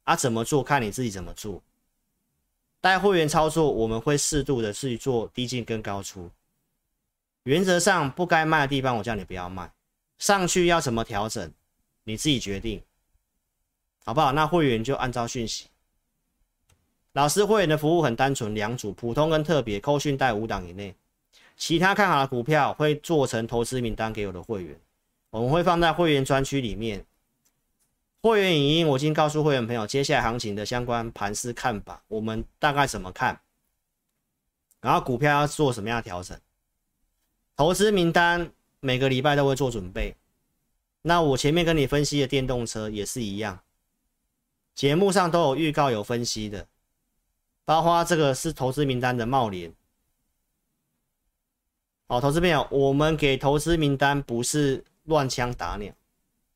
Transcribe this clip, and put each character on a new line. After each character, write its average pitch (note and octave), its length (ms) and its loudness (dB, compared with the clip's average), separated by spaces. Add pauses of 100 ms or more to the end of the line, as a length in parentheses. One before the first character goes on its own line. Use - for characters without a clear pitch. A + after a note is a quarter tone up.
啊， D#3 120 2
怎 C3+ 180 0
么 A2+ 100 -2
做 C3+ 200 0
看 C#3 180 0
你 G#2+ 80 -4
自 B2+ 140 -6
己 A#2 80 -4
怎 F#2+ 120 -10
么 F2 100 -12
做。 F#2+ 280 -12 (1200)
带 F#3 160 4
会 F#3+ 200 4
员 D#3 120 4
操 D#3 200 2
作， D#3 200 2
我 A2 160 0
们 A2+ 160 -4
会 D3 160 2
适 C#3+ 240 -2
度 C3 200 -2
的 G#2 120 -2
去 B2 240 -6
做 A#2 360 -2
低 B2 120 -4
进 A#2+ 180 -6
跟 A2 180 -6
高 G2+ 200 -8
出， F2+ 300 -14 (1120)
原 D#3 200 2
则 F3+ 160 4
上 E3+ 300 2
不 F3 160 -2
该 E3 200 2
卖 D#3 160 2
的 C#3 60 2
地 C#3 140 0
方 B2+ 160 0
我 G2+ 60 -4
叫 A2+ 100 -4
你 G2 100 -6
不 F2 100 -12
要 F2+ 140 -8
卖， F2+ 240 -12 (460)
上 G3 300 2
去 F3+ 180 2
要 E3+ 160 4
怎 C#3+ 100 -4
么 A2+ 120 -2
调 G#2+ 260 -4
整， F2 240 -10 (520)
你 A2 120 -8
自 D#3 120 -2
己 C3 100 0
决 G2 200 -6
定， G#2 220 -8 (1200)
好 A2+ 80 -6
不 D3 80 2
好？ C#3 100 4
那 D3+ 160 2
会 D#3+ 220 2
员 A2 140 0
就 C3 120 -2
按 B2+ 160 -4
照 A#2+ 160 -4
讯 A#2 200 -6
息。 - 200 -10 (1500)
老 C#3+ 140 4
师 F#3+ 160 2
会 G#3 180 4
员 E3 80 2
的 D#3 60 4
服 D3+ 220 2
务 E3 60 4
很 A#2+ 120 2
单 C3+ 200 2
纯， G#2+ 180 -4
两 G#2+ 240 -4
组， G2+ 160 -8
普 A#2 180 -6
通 D3 160 2
跟 D#3 160 2
特 D3+ 160 2
别， G#2+ 200 -4
扣 D3 180 0
讯 C#3+ 180 -2
带 C3 160 0
五 G#2+ 140 -2
档 G2 220 -6
以 E2+ 60 -14
内， F#2+ 200 -12 (600)
其 - 240 -2
他 F#3+ 160 4
看 G3+ 120 4
好 D#3 120 2
的 C3+ 80 2
股 A#2+ 160 -4
票 C3+ 300 2
会 D3+ 240 0
做 D3 280 0
成 A#2 220 -4
投 A#2 180 -2
资 B2+ 160 -4
名 A2+ 140 -4
单 A2 180 -4
给 G#2+ 140 -6
我 F#2+ 40 -8
的 F2+ 120 -10
会 G2 200 -6
员， D2+ 160 -14 (520)
我 A2 80 -6
们 B2 100 0
会 E3+ 140 2
放 E3+ 180 2
在 E3+ 100 4
会 E3 220 2
员 C3+ 100 2
专 C3+ 220 0
区 C#3 160 -2
里 G#2 140 -6
面。 G2+ 280 -6 (1160)
会 A3 200 4
员 F#3 140 4
影 C#3+ 120 4
音 D#3+ 200 4
我 C3+ 120 4
已 - 20 -2
经 D3+ 120 2
告 D#3 140 4
诉 D3 160 0
会 D3 100 4
员 B2 120 0
朋 A#2+ 100 -2
友， G#2+ 120 -4
接 C#3 160 0
下 C#3 140 2
来 A#2 40 2
行 A#2 160 0
情 G#2+ 180 -4
的 G#2 80 -6
相 B2 220 -4
关 A#2 260 -2
盘 G2+ 220 -6
势 A#2+ 180 -6
看 A#2 300 -4
法， E2+ 260 -18
我 G#2+ 140 -6
们 A2 240 -6 (140)
大 D3+ 120 2
概 C#3 140 2
怎 G#2 160 -6
么 F#2 100 -12
看， A#2 300 -4 (1400)
然 B2+ 120 2
后 F3 80 2
股 B2+ 160 -2
票 C#3+ 140 2
要 D3 160 2
做 C#3+ 260 0
什 A2 80 -6
么 G#2 80 -6
样 A#2 80 -2
的 A2+ 60 -4
调 F2+ 180 -10
整。 F#2 180 -14 (1160)
投 D#3+ 180 2
资 G3+ 180 2
名 F3 200 2
单 F3 400 2 (280)
每 B2+ 200 -2
个 C3+ 100 2
礼 B2+ 140 0
拜 D3 120 2
都 C#3+ 120 2
会 C3+ 80 2
做 C3 160 -2
准 F#2+ 200 -8
备， G#2 240 -8 (880)
那 E3+ 200 2
我 C#3 160 2
前 C#3+ 140 0
面 E3+ 140 2
跟 E3 100 2
你 C#3 120 2
分 D3 180 0
析 C#3+ 160 -2
的 C3 60 2
电 C3 180 0
动 B2+ 180 -2
车 G#2+ 260 -8
也 G#2 140 -6
是 A#2 200 -6
一 G2+ 140 -6
样， G2+ 260 -8 (1120)
节 C#3 200 2
目 G3 160 4
上 F3+ 200 2
都 F3 100 2
有 C#3 140 2
预 D#3 160 0
告 C#3+ 180 2
有 G#2+ 140 0
分 A#2+ 220 -4
析 G#2+ 240 -6
的， G2 180 -12 (960)
包 D#3 180 2
括 E3+ 220 4
这 E3+ 140 2
个 C#3+ 160 4
是 D#3+ 180 -4
投 C3 200 -2
资 C#3+ 120 0
名 C3 160 0
单 B2+ 160 0
的 A#2 100 -2
茂 B2 220 0
联。 F2 260 -8 (2250)
好， B2 120 -2
投 C#3 120 2
资 E3 100 0
朋 F3+ 80 4
友， D3 220 2
我 C3+ 200 2
们 D3+ 240 2
给 C#3 220 2
投 C#3+ 220 0
资 E3 180 0
名 C#3+ 180 2
单 C#3+ 260 2
不 A#2 200 -4
是 C#3 420 0 (200)
乱 D3 260 0
枪 B2 240 -4
打 F2+ 240 -8
鸟， G2+ 160 -12 (640)